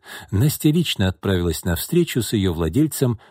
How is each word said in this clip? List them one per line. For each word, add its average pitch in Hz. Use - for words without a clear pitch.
Настя 147
лично 147
отправилась 87
на 87
встречу 160
с -
ее 95
владельцем 110